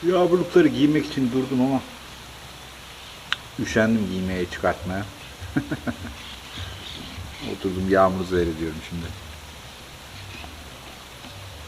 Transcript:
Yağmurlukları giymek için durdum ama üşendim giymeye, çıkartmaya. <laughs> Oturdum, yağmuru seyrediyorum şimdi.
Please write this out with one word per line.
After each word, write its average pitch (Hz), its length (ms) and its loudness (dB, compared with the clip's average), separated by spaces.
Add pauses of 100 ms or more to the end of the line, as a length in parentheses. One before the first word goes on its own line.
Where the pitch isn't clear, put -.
Yağmurlukları 175 640 8
giymek 143 380 6
için 131 260 2
durdum 131 300 2
ama 131 200 4 (1800)
üşendim 110 520 4
giymeye, 92 380 0
çıkartmaya. 95 560 0 (500)
<laughs> - 300 -2 (1700)
Oturdum, 95 340 -2
yağmuru 95 360 6
seyrediyorum 82 520 0 (120)
şimdi. 85 160 -6 (2500)